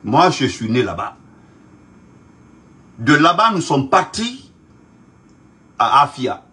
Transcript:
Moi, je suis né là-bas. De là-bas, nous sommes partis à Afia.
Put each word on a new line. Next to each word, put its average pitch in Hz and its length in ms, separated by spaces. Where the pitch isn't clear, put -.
Moi, 156 260
je 139 160
suis 110 240
né 123 120
là-bas. 92 340
De 135 160
là-bas, 175 400
nous 170 80
sommes 135 260
partis 220 640
à 147 240
Afia. - 500